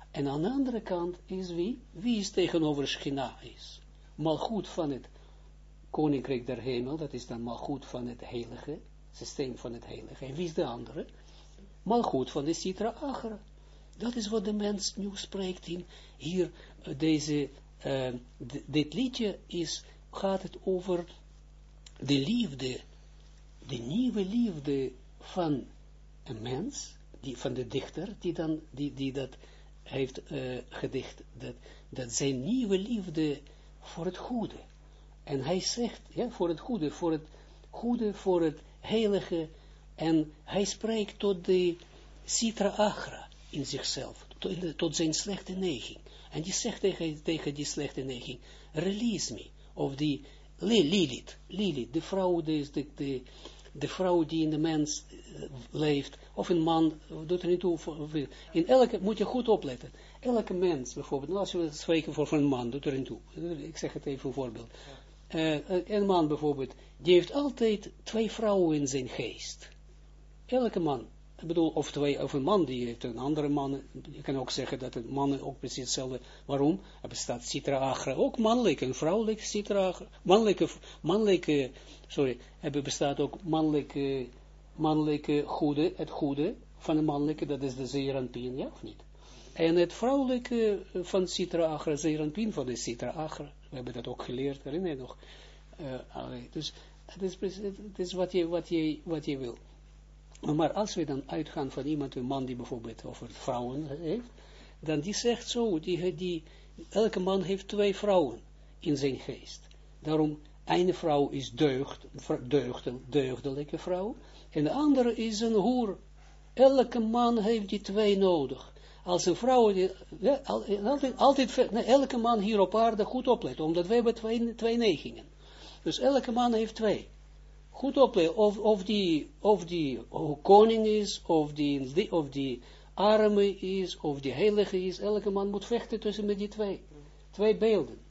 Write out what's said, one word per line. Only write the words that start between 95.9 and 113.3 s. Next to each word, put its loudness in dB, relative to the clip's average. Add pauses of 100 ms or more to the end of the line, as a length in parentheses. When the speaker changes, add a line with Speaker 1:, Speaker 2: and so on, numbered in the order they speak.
Speaker 1:
allee, -10
dus -8 (320)
het -14
is -4
precies, -6
het -8
is -4
wat 0
je, 4
wat -2
je, 0
wat -4
je -2
wil. -8 (960)
Maar 2
als -2
we 0
dan -4
uitgaan -4
van -6
iemand, -2
een -4
man -2
die -6
bijvoorbeeld -10
over -12
vrouwen -4 (140)
heeft, -4 (500)
dan -2
die -4
zegt 0
zo, 0
die, -2
die, -4 (460)
elke 2
man 2
heeft -4
twee 2
vrouwen 2 (400)
in 0
zijn 0
geest. -12 (380)
Daarom, 0 (260)
ene 2
vrouw 2
is -6
deugd, 0 (100)
ver-, -6
deugdel-, -2
deugdelijke -2